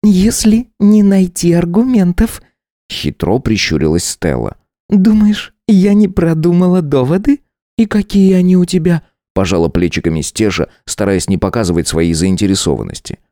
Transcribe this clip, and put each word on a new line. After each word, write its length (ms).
«Если 760
не 240
найти 500
аргументов», 880
хитро 500
прищурилась 640
Стелла. 520
«Думаешь, 680
я 260
не 160
продумала 760
доводы? 580
И 100
какие 480
они 220
у 80
тебя?» 380
пожала 340
плечиками 520
Стеша, 480
стараясь 440
не 100
показывать 480
своей 280
заинтересованности. 1040